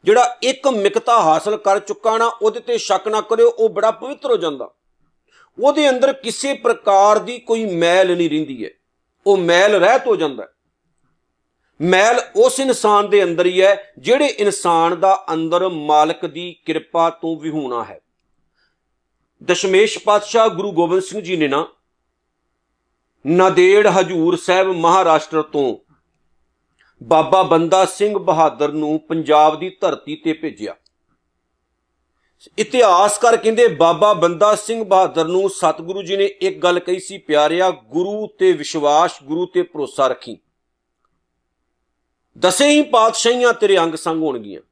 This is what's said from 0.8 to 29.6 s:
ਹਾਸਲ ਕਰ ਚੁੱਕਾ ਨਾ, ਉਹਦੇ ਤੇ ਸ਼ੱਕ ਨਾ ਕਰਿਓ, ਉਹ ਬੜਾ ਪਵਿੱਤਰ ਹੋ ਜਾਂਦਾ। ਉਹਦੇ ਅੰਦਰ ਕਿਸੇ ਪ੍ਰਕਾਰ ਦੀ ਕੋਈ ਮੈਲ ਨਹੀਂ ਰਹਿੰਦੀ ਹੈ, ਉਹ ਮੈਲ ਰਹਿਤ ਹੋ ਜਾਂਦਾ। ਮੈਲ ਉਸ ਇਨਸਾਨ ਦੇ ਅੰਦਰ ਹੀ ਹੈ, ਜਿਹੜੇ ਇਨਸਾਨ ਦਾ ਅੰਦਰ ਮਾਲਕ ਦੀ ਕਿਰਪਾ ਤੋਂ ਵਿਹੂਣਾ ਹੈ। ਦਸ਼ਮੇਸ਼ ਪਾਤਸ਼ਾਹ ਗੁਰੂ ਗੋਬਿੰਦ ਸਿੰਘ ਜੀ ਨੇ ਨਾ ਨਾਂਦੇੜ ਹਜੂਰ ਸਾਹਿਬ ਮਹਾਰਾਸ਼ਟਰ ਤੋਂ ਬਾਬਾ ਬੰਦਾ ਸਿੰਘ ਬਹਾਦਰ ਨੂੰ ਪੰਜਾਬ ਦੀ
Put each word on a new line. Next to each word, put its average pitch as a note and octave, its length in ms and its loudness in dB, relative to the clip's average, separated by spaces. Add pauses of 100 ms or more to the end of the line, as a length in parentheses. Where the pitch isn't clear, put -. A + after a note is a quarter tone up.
ਹਾਸਲ D#3+ 360 0
ਕਰ G3+ 220 0
ਚੁੱਕਾ G#3+ 380 -4
ਨਾ, A#3 80 0
ਉਹਦੇ A3 340 -4
ਤੇ A#3+ 180 -4
ਸ਼ੱਕ F#3+ 300 -2
ਨਾ G#3+ 140 -2
ਕਰਿਓ, A3+ 280 2
ਉਹ A3 200 0
ਬੜਾ G#3 220 0
ਪਵਿੱਤਰ B3+ 400 -8
ਹੋ A3 60 2
ਜਾਂਦਾ। D3 340 -6 (920)
ਉਹਦੇ C#4+ 260 2
ਅੰਦਰ C4 240 0
ਕਿਸੇ C4+ 400 -8
ਪ੍ਰਕਾਰ G#3 680 2
ਦੀ A#3 200 -10
ਕੋਈ A3+ 260 -4
ਮੈਲ F3 520 2
ਨਹੀਂ E3+ 120 -2
ਰਹਿੰਦੀ D3 360 -8
ਹੈ, - 40 -14 (580)
ਉਹ G3 100 4
ਮੈਲ F3+ 380 4
ਰਹਿਤ A3 320 2
ਹੋ G#3+ 80 2
ਜਾਂਦਾ। C#3 320 -6 (1300)
ਮੈਲ G3 380 2 (160)
ਉਸ B3+ 240 2
ਇਨਸਾਨ G#3 500 2
ਦੇ G3+ 140 4
ਅੰਦਰ F3 220 -2
ਹੀ F#3 160 0
ਹੈ, G3 380 0
ਜਿਹੜੇ B3+ 260 0
ਇਨਸਾਨ F3 760 0
ਦਾ F#3+ 340 2
ਅੰਦਰ E3 360 -2
ਮਾਲਕ D3+ 560 0
ਦੀ E3+ 300 -14 (100)
ਕਿਰਪਾ E3 440 -2
ਤੋਂ E3 280 -8
ਵਿਹੂਣਾ C#3+ 460 -6
ਹੈ। G2+ 160 -16 (1400)
ਦਸ਼ਮੇਸ਼ F#3+ 560 0
ਪਾਤਸ਼ਾਹ G#3+ 500 0
ਗੁਰੂ G3 220 -6
ਗੋਬਿੰਦ E3+ 300 0
ਸਿੰਘ F#3+ 200 -12
ਜੀ F3 160 -6
ਨੇ D3+ 100 0
ਨਾ D3 200 -2 (1600)
ਨਾਂਦੇੜ F#3 600 4
ਹਜੂਰ F3 480 0
ਸਾਹਿਬ F#3 320 0
ਮਹਾਰਾਸ਼ਟਰ E3+ 760 0
ਤੋਂ C#3 360 -4 (1300)
ਬਾਬਾ D#3+ 400 2
ਬੰਦਾ E3+ 420 2
ਸਿੰਘ G3+ 340 -4
ਬਹਾਦਰ D#3 520 0
ਨੂੰ D3+ 280 -4
ਪੰਜਾਬ D3+ 600 0
ਦੀ F3+ 220 -12